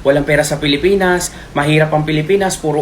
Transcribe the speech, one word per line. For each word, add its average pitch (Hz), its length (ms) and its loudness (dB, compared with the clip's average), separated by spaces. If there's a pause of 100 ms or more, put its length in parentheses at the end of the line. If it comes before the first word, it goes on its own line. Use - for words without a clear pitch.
walang 143 240 2
pera 151 160 2
sa 147 160 -4
Pilipinas, 180 720 0 (240)
mahirap 156 320 2
ang 151 160 0
Pilipinas, 180 480 0
puro 151 280 -2